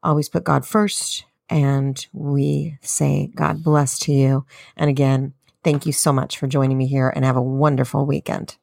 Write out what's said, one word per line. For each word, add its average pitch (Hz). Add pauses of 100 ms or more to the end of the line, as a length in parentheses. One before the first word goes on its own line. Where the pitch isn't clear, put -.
Always 151
put 170
God 143
first, - (240)
and 139
we 143
say -
God 156
bless 151
to 151
you. 135 (320)
And 147
again, 135 (300)
thank 147
you 151
so -
much 131
for 143
joining 135
me 131
here, 135
and 131
have 131
a 123
wonderful 135
weekend. -